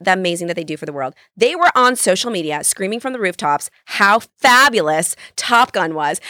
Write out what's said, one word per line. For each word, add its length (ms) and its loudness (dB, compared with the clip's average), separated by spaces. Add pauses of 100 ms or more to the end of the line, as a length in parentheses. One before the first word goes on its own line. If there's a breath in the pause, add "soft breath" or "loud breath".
the 100 0
amazing 360 -2
that 80 -6
they 100 -8
do 100 -8
for 100 -12
the 60 -10
world, 240 -8 (200 soft breath)
they 200 2
were 200 2
on 200 4
social 340 0
media 320 -4
screaming 380 -4
from 140 -8
the 60 -8
rooftops 500 -2 (160)
how 340 2
fabulous 960 2 (220 loud breath)
Top 340 2
Gun 220 -4
was 260 -4 (100)